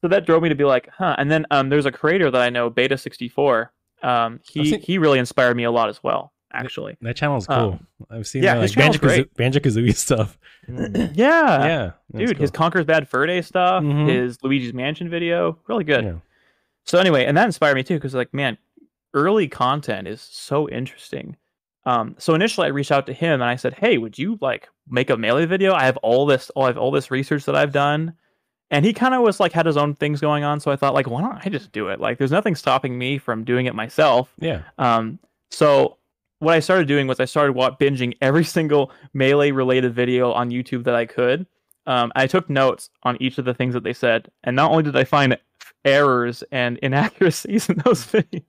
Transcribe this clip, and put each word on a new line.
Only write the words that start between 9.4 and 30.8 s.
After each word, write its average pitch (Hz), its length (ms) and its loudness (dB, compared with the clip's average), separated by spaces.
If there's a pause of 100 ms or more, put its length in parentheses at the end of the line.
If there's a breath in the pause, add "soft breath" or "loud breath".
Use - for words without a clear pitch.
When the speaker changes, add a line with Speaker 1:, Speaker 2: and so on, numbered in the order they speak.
Speaker 2:
<laughs> - 120 -6
stuff. 110 320 0 (280 soft breath)
Speaker 3:
Mm. 185 440 -4
Speaker 1:
<clears throat> 147 40 -10
Yeah. 254 500 4
Speaker 2:
Yeah, 139 260 -2 (200)
that's 214 200 -2
Speaker 1:
Dude, 165 60 -2
his 143 140 0
Speaker 2:
cool. - 60 -14
Speaker 1:
Conker's 165 280 0
Bad 156 220 2
Fur 135 200 0
Day 180 140 -2
stuff, 180 420 0
Speaker 2:
Mm-hmm. 147 240 0
Speaker 1:
his 123 360 -2
Luigi's 131 300 -2
Mansion 147 360 -6
video, 170 580 -2
really 220 160 -2
good. 139 220 2
Speaker 2:
Yeah. 92 80 -6 (720)
Speaker 1:
So 175 140 2
anyway, 160 260 4
and 143 100 0
that 196 100 4
inspired 156 300 2
me 131 80 -2
too, 160 160 -2
'cause, 135 140 -8
like, 123 180 -4
man, 135 280 -4 (560)
early 180 320 2
content 127 600 -4
is 110 140 -12
so - 480 -4
interesting. - 680 -12 (520)
Um, 117 320 -2
so 160 160 0
initially 185 320 0
I - 20 0
reached 143 220 -4
out 139 160 2
to 139 60 -10
him 165 280 0
and - 20 0
I 120 120 0
said, 127 180 -4
"Hey, 214 240 0
would 113 220 -6
you, 202 220 -6
like, 127 280 -4 (180)
make 131 220 -2
a 127 80 2
Melee 120 300 0
video? 190 260 2
I 147 120 2
have 127 120 2
all 123 300 2
this, 135 280 0
I 135 120 2
have 123 100 -2
all 127 140 -2
this 143 180 -2
research 135 360 -4
that 143 100 -2
I've 147 160 0
done." 147 420 -2 (580)
And 147 140 2
he 208 80 2
kinda 254 280 0
was, 214 180 2
like, 180 120 2
had 165 160 0
his 147 100 2
own 147 180 0
things 147 260 -4
going 147 220 0
on. 147 160 -2
So 147 120 -4
I 139 40 0
thought, 139 200 0